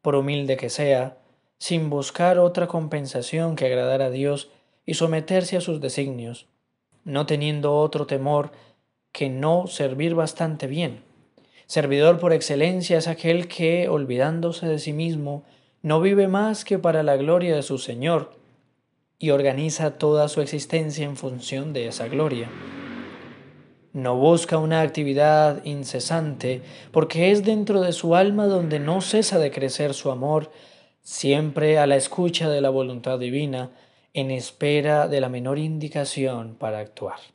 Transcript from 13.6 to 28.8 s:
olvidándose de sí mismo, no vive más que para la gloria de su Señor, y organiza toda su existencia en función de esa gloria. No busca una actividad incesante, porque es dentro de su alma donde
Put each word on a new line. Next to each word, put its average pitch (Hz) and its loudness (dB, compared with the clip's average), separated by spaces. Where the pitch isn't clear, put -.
olvidándose 156 -2
de 156 0
sí 156 -6
mismo, 147 -4
no 156 4
vive 196 4
más 208 0
que 196 0
para 160 2
la 147 4
gloria 165 2
de 143 -2
su 135 -6
Señor, 139 -2
y 156 -2
organiza 139 0
toda 151 2
su 151 -2
existencia 151 -4
en 143 -8
función 135 -8
de 120 -4
esa 113 -8
gloria. 131 -2
No 127 -2
busca 165 4
una 160 2
actividad 151 2
incesante, 139 -4
porque 165 4
es 208 4
dentro 208 2
de 175 0
su 170 2
alma 202 4
donde 165 0